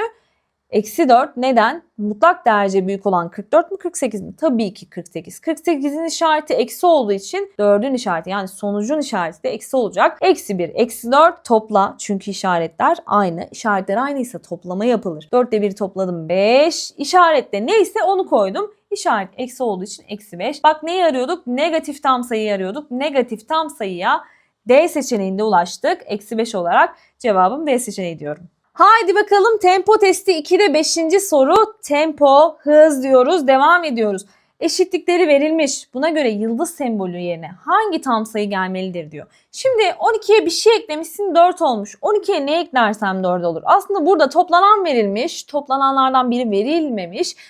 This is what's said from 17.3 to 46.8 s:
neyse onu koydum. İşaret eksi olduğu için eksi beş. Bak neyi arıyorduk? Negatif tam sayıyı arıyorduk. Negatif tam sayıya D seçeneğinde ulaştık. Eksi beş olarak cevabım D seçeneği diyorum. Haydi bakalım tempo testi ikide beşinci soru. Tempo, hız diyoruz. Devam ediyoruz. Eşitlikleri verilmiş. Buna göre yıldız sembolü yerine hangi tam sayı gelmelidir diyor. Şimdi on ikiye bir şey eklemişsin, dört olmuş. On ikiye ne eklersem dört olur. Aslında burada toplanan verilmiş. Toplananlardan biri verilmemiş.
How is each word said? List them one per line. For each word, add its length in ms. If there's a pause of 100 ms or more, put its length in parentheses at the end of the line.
neyse 380
onu 260
koydum. 440 (180)
İşaret 460
eksi 260
olduğu 200
için 240
eksi 320
beş. 240
Bak 200
neyi 220
arıyorduk? 420
Negatif 560
tam 200
sayıyı 300
arıyorduk. 380
Negatif 580
tam 200
sayıya 540 (440)
D 200
seçeneğinde 560
ulaştık. 600
Eksi 320
beş 180
olarak 400 (240)
cevabım 480
D 120
seçeneği 400
diyorum. 240 (320)
Haydi 400
bakalım 460
tempo 360
testi 400
ikide 360
beşinci 460
soru. 360 (280)
Tempo, 760
hız 440
diyoruz. 440
Devam 360
ediyoruz. 420 (340)
Eşitlikleri 680
verilmiş. 680
Buna 160
göre 200
yıldız 460
sembolü 420
yerine 300
hangi 540
tam 240
sayı 240
gelmelidir 640
diyor. 160 (240)
Şimdi 320 (160)
on 180
ikiye 280
bir 60
şey 260
eklemişsin, 580
dört 260
olmuş. 400
On 140
ikiye 300
ne 140
eklersem 640
dört 220
olur. 200
Aslında 400
burada 240
toplanan 560
verilmiş. 580
Toplananlardan 880
biri 200
verilmemiş. 840 (140)